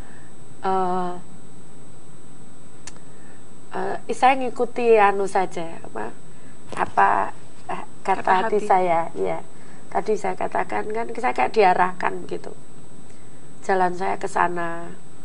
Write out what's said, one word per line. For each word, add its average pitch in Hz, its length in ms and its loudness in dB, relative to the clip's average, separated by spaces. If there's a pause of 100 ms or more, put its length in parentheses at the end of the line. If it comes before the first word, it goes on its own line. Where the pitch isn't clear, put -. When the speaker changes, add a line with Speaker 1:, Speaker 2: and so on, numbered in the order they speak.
(600)
Speaker 1:
eh, 185 520 0 (2500)
eh, 190 240 -2 (160)
saya 254 240 4
ngikuti 240 640 2
anu 202 240 6
saja, 180 640 -2
apa, 220 240 -4 (640)
apa, - 560 2 (400)
eh, - 120 -2 (200)
kata 185 160 2
Speaker 2:
Kata 208 120 2 (140)
Speaker 1:
hati 214 140 2
Speaker 2:
hati. 208 80 0
Speaker 1:
saya, 185 320 4 (160)
ya. 175 240 0 (520)
Tadi - 240 2
saya 185 200 -2
katakan 214 560 -2
kan, 226 240 -2
saya 247 200 0
kayak 254 200 2
diarahkan 185 720 4
gitu. - 240 -4 (1120)
Jalan 185 320 2
saya 190 200 -2
ke 190 80 -2
sana, 175 640 0 (360)